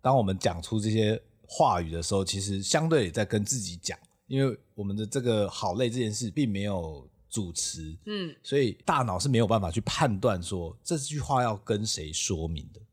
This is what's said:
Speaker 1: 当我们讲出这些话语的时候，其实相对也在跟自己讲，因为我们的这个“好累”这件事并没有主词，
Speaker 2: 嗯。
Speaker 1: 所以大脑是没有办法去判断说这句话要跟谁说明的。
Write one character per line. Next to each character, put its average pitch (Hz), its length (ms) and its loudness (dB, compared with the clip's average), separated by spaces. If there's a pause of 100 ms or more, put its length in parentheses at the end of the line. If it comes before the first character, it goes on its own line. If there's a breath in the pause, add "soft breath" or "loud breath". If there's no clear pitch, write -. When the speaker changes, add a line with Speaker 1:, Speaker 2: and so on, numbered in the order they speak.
Speaker 1:
当 135 160 4
我 123 60 6
们 95 160 0
讲 87 240 2
出 110 160 -2
这 107 120 0
些 110 300 4 (260)
话 110 340 4
语 80 100 -4
的 82 120 -4
时 101 120 -2
候， 98 100 2
其 98 160 -4
实 98 220 -4
相 160 260 2
对 151 160 4
也 87 60 -2
在 107 140 0
跟 104 200 0
自 131 140 -2
己 90 180 -8
讲， - 200 -8 (300)
因 135 180 2
为 123 140 -2 (160)
我 104 80 -8
们 98 140 -2
的 107 100 -4
这 - 140 -2
个 110 280 2
“好 90 260 -4
累” 123 140 2
这 117 80 -2
件 113 160 0
事 107 160 -4
并 127 220 0
没 98 120 -2
有 80 460 -4 (200)
主 92 240 -4
词， 80 440 -6 (100)
Speaker 2:
嗯。 196 360 -8
Speaker 1:
所 139 160 0
以 120 140 2 (120)
大 156 180 2
脑 101 140 0
是 92 120 -2
没 123 100 4
有 117 80 6
办 107 140 4
法 87 100 -2
去 107 120 -2
判 110 360 2
断 98 240 2
说 87 400 -6
这 170 160 -4
句 143 220 -6
话 131 220 2
要 113 140 0
跟 104 300 -2
谁 78 260 -6
说 82 360 -2
明 80 260 -6
的。 - 60 -20 (120)